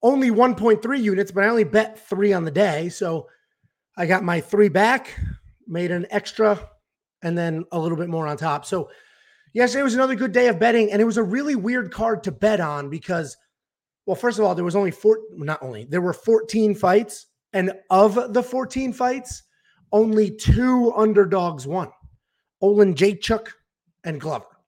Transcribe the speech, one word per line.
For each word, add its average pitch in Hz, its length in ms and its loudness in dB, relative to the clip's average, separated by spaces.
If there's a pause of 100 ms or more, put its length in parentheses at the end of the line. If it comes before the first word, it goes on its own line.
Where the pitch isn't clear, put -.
Only 262 280 2
one 233 240 4
point 214 280 2
three 254 180 -2
units, 196 300 -2
but 190 140 0
I 208 40 2
only 226 160 2
bet 214 340 0 (100)
three 202 240 0
on 175 120 0
the 160 60 -6
day. 165 380 0
So 165 400 -6 (680)
I - 100 -4
got 180 180 0
my 170 160 -2
three 208 280 4
back, 220 480 0 (520)
made 175 240 -4
an 175 180 -4
extra, 208 580 -2 (540)
and 170 160 -2
then 165 320 -4
a 175 80 -4
little 165 180 -2
bit 175 120 -6
more 160 180 -4
on 147 100 -6
top. 151 280 -4
So 170 260 -6 (600)
yesterday 247 320 2
was 240 100 0
another 262 220 0
good 214 160 -2
day 247 160 4
of 196 100 0
betting, 226 320 4
and 208 100 0
it 220 40 6
was 226 140 0
a 233 40 2
really 269 320 -2
weird 226 380 -4
card 220 320 -4
to 185 80 -6
bet 202 260 0
on 147 320 -6
because, 160 460 -8 (720)
well, 165 100 -2
first 233 240 -2
of 214 40 4
all, 180 120 2
there 175 80 -4
was 175 100 -4
only 196 160 0
four, 220 300 2 (140)
not 151 280 -8
only, 120 220 -12
there 143 160 -4
were 180 140 -2
fourteen 220 600 0
fights, 202 520 0 (260)
and 190 200 -2 (180)
of 214 420 4
the 240 100 0
fourteen 254 500 -6
fights, 254 520 -6 (480)
only 214 400 2
two 247 640 2
underdogs 190 680 2
won, 160 280 -6 (680)
Olin 202 340 6
Jacek 208 580 0 (500)
and 156 180 -8
Glover. 139 260 -8 (220)